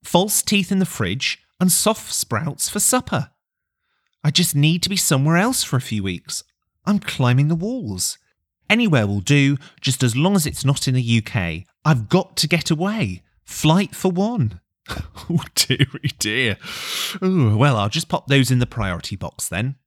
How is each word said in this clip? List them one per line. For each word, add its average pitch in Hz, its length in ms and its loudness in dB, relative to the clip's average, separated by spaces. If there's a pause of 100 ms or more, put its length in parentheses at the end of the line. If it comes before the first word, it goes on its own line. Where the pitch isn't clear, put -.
False 196 380 2
teeth 202 300 0
in 196 80 2
the 170 60 2
fridge - 580 -4 (160)
and 180 100 4
soft - 440 0
sprouts - 560 -4
for 202 100 -6
supper. - 520 0 (920)
I 147 80 2
just 170 240 2
need 156 280 4
to 175 60 -2
be 196 60 -2
somewhere 156 420 2
else 226 260 2
for - 120 -4
a 123 60 2
few 107 200 -4
weeks. - 440 -6 (400)
I'm 208 140 2
climbing 135 500 2
the 170 60 2
walls. 165 640 -6 (520)
Anywhere 202 360 4
will 101 160 0
do, 139 360 2 (240)
just - 200 -2
as 117 140 2
long 180 200 2
as 170 100 2
it's - 180 -6
not 135 240 0
in 131 60 0
the 127 80 2
U 117 200 2
K. 87 440 -4 (180)
I've 127 240 2
got - 300 0
to 160 100 0
get 170 240 0
away. 160 500 -2 (220)
Flight 175 500 0
for - 180 -2
one. 175 500 -2 (260)
<laughs> - 160 -10 (260)
Oh, 165 140 0 (120)
dearie - 640 -2
dear. 107 380 0 (640)
Ooh, 151 360 2
well, 135 180 4
I'll 104 140 0
just - 180 -6
pop - 200 -4
those 135 220 4
in 127 100 4
the 123 60 2
priority 95 520 -6
box - 320 -10
then. 120 260 -4 (120)